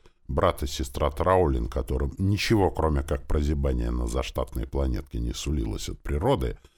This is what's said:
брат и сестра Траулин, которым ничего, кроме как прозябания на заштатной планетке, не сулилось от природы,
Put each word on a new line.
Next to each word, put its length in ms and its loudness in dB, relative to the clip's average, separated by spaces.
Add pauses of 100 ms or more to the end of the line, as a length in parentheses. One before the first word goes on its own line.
(280)
брат 340 2
и 60 -2
сестра 420 -2
Траулин, 580 2
которым 500 -2
ничего, 520 4
кроме 320 0
как 240 -4
прозябания 640 0
на 160 -2
заштатной 640 -4
планетке, 500 -2
не 140 -2
сулилось 560 -4
от 120 -10
природы, 580 0 (200)